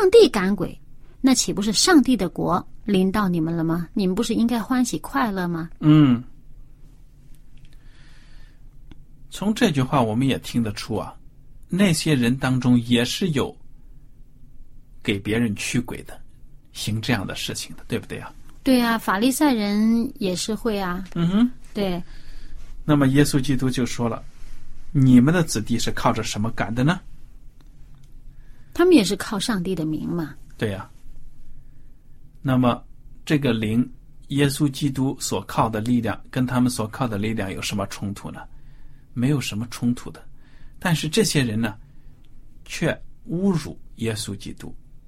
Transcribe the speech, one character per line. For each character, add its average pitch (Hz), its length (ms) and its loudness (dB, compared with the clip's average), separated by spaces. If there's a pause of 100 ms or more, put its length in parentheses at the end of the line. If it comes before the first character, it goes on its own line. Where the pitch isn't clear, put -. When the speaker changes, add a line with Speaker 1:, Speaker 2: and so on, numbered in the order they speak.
(100)
Speaker 1:
帝 440 180 12
赶 196 280 0
鬼， - 200 -4 (440)
那 262 120 6
岂 - 200 2
不 180 100 -2
是 214 100 0
上 311 300 8
帝 254 140 2
的 185 120 0
国 165 360 -2 (200)
临 190 280 2
到 208 160 2
你 175 120 2
们 165 140 0
了 165 80 0
吗？ 165 320 0
你 196 140 2
们 185 60 0
不 226 100 0
是 226 100 -2
应 214 100 2
该 233 160 0
欢 254 240 0
喜 170 140 -2
快 262 320 -2
乐 185 160 -2
吗？ 165 320 -4
Speaker 2:
嗯。 147 440 6 (3000)
从 208 240 0
这 220 160 4
句 139 100 0
话 131 220 2
我 110 140 0
们 135 100 2
也 131 140 2
听 - 240 -2
得 104 80 -2
出 107 240 -6
啊， - 180 -6 (540)
那 185 240 4
些 160 200 2
人 123 240 4
当 131 240 0
中 123 200 6
也 120 240 4
是 190 260 -2
有 127 260 0 (1400)
给 104 160 0
别 104 220 -2
人 117 160 0
驱 - 240 -4
鬼 - 240 -4
的， - 180 -14 (520)
行 107 280 -4
这 123 120 -2
样 98 120 0
的 - 120 -6
事 - 180 -6
情 - 220 -10
的， - 100 -14
对 110 140 -4
不 - 60 -10
对 - 120 -10
啊？ - 160 -14 (300)
Speaker 1:
对 262 160 4
啊， 226 180 0
法 190 180 -2
利 240 140 2
赛 285 220 4
人 220 640 2
也 185 180 -2
是 220 220 -4
会 214 200 -2
啊。 185 280 -4 (100)
Speaker 2:
嗯 170 140 2
哼。 220 220 4 (220)
Speaker 1:
对。 185 300 -2 (800)
Speaker 2:
那 151 120 4
么 143 120 6
耶 139 140 6
稣 147 180 2
基 131 160 2
督 131 140 0
就 123 160 0
说 117 220 -2
了 113 120 -4 (720)
，“你 131 300 8
们 143 120 6
的 175 120 4
子 113 180 -2
弟 113 160 0
是 110 140 0
靠 120 200 2
着 110 120 -2
什 - 160 -4
么 113 100 0
赶 113 240 -2
的 123 80 2
呢？” 180 180 2 (1700)
Speaker 1:
他 339 120 4
们 359 100 8
也 240 80 10
是 190 140 0
靠 - 220 -4
上 196 240 -2
帝 185 120 -2
的 170 100 -2
名 156 240 -4
嘛。 160 260 -4 (220)
Speaker 2:
对 110 140 -2
呀。 92 180 -8 (1500)
那 131 160 2
么 123 260 4 (440)
这 160 100 4
个 139 160 2
灵， 110 340 0 (420)
耶 139 200 2
稣 143 200 2
基 143 200 -2
督 135 320 0
所 98 220 -2
靠 127 260 0
的 110 120 -2
力 120 200 2
量， 104 180 -2 (120)
跟 127 160 0
他 123 140 0
们 123 100 4
所 113 160 -2
靠 123 200 -4
的 107 120 -4
力 110 160 -2
量 95 180 -4
有 98 80 -10
什 104 160 -4
么 98 120 -2
冲 98 260 -8
突 - 160 -12
呢？ - 100 -14 (720)
没 117 160 0
有 147 120 2
什 104 180 -6
么 120 140 -4
冲 123 200 0
突 - 200 -8
的。 - 120 -18 (540)
但 175 160 0
是 156 140 -2
这 208 160 2
些 147 180 2
人 113 180 -2
呢， 110 160 -2 (880)
却 - 260 -2 (380)
侮 190 240 2
辱 - 240 -4 (200)
耶 113 180 -2
稣 101 220 -6
基 - 160 -12
督， - 200 -12 (360)